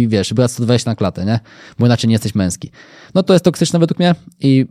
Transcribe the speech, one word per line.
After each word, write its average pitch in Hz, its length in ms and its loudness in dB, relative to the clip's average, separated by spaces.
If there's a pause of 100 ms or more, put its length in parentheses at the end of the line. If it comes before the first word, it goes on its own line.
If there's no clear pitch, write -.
i 120 60 0
wiesz, 107 260 -2
brać 120 180 0
sto 120 120 -6
dwadzieścia 117 280 0
na 110 40 -6
klatę, 92 300 -4
nie? 110 140 0 (400)
Bo 120 60 2
inaczej 120 220 2
nie 113 60 2
jesteś 107 220 -2
męski. 92 360 -4 (440)
No 190 80 2
to 190 100 2
jest 175 120 4
toksyczne 170 340 0
według 165 200 0
mnie 175 160 2 (240)
i 131 320 2